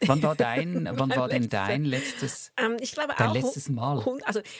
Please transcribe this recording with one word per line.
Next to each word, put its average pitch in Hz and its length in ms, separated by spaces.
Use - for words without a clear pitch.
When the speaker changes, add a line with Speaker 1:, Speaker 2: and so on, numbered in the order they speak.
Speaker 1:
Wann 151 200
war 151 140
dein, 156 480
Speaker 2:
<laughs> - 80
Speaker 1:
wann 131 160
Speaker 2:
Mein 127 100
Speaker 1:
war 127 100
denn 127 160
Speaker 2:
letzter 104 220
Speaker 1:
dein 147 180
letztes, 135 720
Speaker 2:
Ähm, 233 240
ich 262 120
glaube 294 240
Speaker 1:
dein 113 140
Speaker 2:
auch 107 40
Speaker 1:
letztes 139 340
Mal? 127 360
Speaker 2:
Hund, 262 240
also 208 120